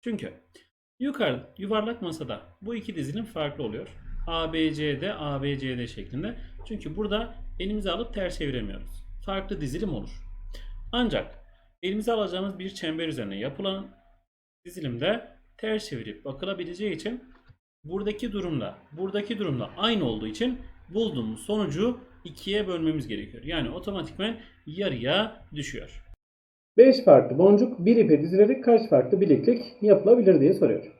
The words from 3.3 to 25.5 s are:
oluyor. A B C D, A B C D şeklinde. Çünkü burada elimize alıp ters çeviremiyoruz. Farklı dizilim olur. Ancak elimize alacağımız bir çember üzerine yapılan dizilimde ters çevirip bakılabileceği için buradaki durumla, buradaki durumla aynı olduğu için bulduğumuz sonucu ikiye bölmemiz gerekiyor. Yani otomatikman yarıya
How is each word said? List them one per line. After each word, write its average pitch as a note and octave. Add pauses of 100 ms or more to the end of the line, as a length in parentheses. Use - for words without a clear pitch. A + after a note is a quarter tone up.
oluyor. A2 (400)
A D#3+
B D#3
C D3
D, G3
A C#3+
B C#3
C C3
D A#2+
şeklinde. D3 (320)
Çünkü F3+
burada G#3 (240)
elimize G3
alıp G#3+
ters F#3
çeviremiyoruz. A#2+ (220)
Farklı G3
dizilim D#3+
olur. - (840)
Ancak A3+ (380)
elimize G#3+
alacağımız G3
bir F#3+
çember E3
üzerine G#2
yapılan F#3+ (760)
dizilimde E3+ (300)
ters A2
çevirip A2
bakılabileceği F3
için A3+ (600)
buradaki G#3
durumla, D#3+ (140)
buradaki G3+
durumla C3+
aynı G#3
olduğu A2
için B3 (300)
bulduğumuz D3
sonucu G#3 (240)
ikiye G3
bölmemiz D#3+
gerekiyor. G#2
Yani D#3
otomatikman G3 (280)
yarıya D#3+